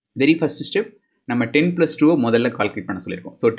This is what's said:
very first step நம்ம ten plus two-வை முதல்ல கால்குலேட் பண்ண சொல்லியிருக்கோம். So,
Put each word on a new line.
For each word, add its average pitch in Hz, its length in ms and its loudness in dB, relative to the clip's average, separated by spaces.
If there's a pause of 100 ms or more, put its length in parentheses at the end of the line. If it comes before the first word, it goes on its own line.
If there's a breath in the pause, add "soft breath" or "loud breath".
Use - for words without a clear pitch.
(200)
very 143 220 4
first - 260 -4
step 214 180 -2 (460)
நம்ம 120 120 0 (120)
ten 156 100 4 (120)
plus 160 220 2
two-வை 156 240 6
முதல்ல 117 340 2
கால்குலேட் 98 320 -4
பண்ண 95 140 -6
சொல்லியிருக்கோம். - 380 -12
So, 120 60 2 (100)